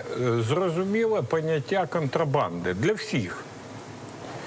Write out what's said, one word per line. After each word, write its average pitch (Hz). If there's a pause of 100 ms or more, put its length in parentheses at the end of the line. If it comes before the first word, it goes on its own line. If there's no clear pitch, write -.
(220)
е, 120
зрозуміле 190
поняття 160
контрабанди 131
для 131
всіх. 123 (1000)